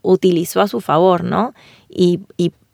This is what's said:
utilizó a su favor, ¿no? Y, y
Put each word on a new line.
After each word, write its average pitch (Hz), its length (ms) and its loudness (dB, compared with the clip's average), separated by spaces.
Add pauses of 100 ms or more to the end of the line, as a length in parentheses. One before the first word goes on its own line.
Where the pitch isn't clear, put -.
utilizó 180 600 0
a 208 60 0
su 226 140 -6
favor, 175 420 2
¿no? 185 300 -4 (360)
Y, 175 300 0 (160)
y 170 160 -2 (220)